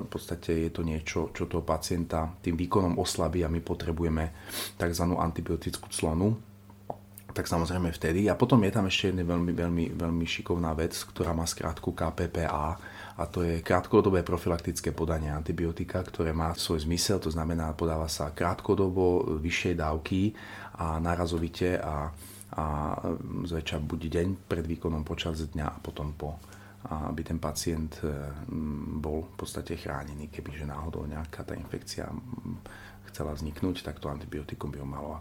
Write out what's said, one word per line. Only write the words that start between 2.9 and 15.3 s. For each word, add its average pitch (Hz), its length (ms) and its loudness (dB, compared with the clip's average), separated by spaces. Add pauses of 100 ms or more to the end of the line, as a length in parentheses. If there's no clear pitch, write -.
oslabí 87 480 2
a 80 80 2
my 82 80 2
potrebujeme 80 720 0 (480)
takzvanú 87 400 2
antibiotickú 85 720 -2
clonu, 92 640 2 (760)
tak - 160 -2
samozrejme 87 400 2
vtedy. 85 400 4
A 87 80 4
potom 120 240 8
je 98 80 6
tam 101 160 4
ešte 95 240 2
jedna 90 160 2
veľmi, 87 320 2
veľmi, 85 280 2 (120)
veľmi 82 240 2
šikovná 82 560 0
vec, 82 160 2
ktorá - 400 -2
má 82 160 0
skrátku - 480 -2
K 80 160 0
P 85 160 0
P - 160 -4
A, 76 320 0 (400)
a 80 80 0
to - 160 -2
je 85 240 2
krátkodobé 95 560 8
profilaktické 85 720 0
podanie 78 400 0